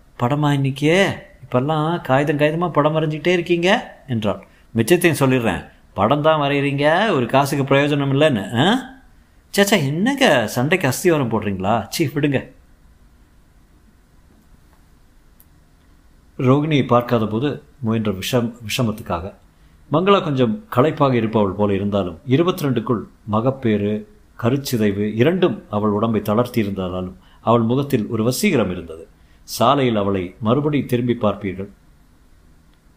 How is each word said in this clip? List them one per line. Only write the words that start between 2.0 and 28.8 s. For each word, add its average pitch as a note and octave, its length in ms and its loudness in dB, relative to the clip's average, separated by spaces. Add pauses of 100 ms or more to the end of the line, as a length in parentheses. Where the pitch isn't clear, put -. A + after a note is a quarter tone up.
காகிதம் D3 360 0
காகிதமா D#3+ 340 0
படம் D3+ 240 2
வரைஞ்சிக்கிட்டே D#3 320 -2
இருக்கீங்க" F3 720 0 (100)
என்றாள். G#2+ 400 -4 (280)
"மிச்சத்தையும் E3 440 2
சொல்லிடுறேன், A#2 540 0 (200)
படம் B2 280 2
தான் D#3 180 4
வரைகிறீங்க, C#3+ 720 0
ஒரு C3 140 0
காசுக்கு C#3 500 0
பிரயோஜனம் C#3+ 360 2
இல்லைன்னு. C3+ 560 2
ஆ? A#3+ 120 2 (800)
சேச்சா, G3+ 120 4
என்னங்க F3 800 2
சண்டைக்கு D3 400 -2
அஸ்திவாரம் C#3+ 420 0
போடுறீங்களா? G#2+ 600 -2
சீ, E3+ 160 -2
விடுங்க." C#3+ 480 -2 (3750)
ரோகிணியை C#3+ 500 2
பார்க்காத A#2+ 380 2
போது A2+ 380 -4 (160)
முயன்ற A2 320 -2
விஷம், A2+ 440 -2 (120)
விஷமத்துக்காக. G2+ 680 -4 (580)
மங்களா F#3 320 4
கொஞ்சம் B2 460 0
களைப்பாக C#3+ 460 2
இருப்பவள் G#2+ 360 0
போல G2+ 220 0
இருந்தாலும், G2 540 -2
இருபத்திரெண்டுக்குள் C3 760 0 (220)
மகப்பேறு, G#2+ 840 -2 (320)
கருச்சிதைவு G#2+ 760 -2
இரண்டும் D#3+ 540 0
அவள் G#2 200 -2
உடம்பை G#2+ 320 0
தளர்த்தி A#2 380 0
இருந்தாலும், F#2 580 -6 (240)
அவள் A#2 200 2
முகத்தில் B2 460 -2
ஒரு G#2+ 160 -4
வசீகரம் B2+ 480 0
இருந்தது. E2 360 -12 (360)